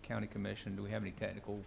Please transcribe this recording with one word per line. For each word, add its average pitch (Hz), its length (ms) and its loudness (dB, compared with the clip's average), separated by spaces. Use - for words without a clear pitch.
County 107 240 2
Commission. 101 480 0
Do 101 60 0
we 101 80 0
have 107 120 2
any 95 80 0
technical 104 560 -2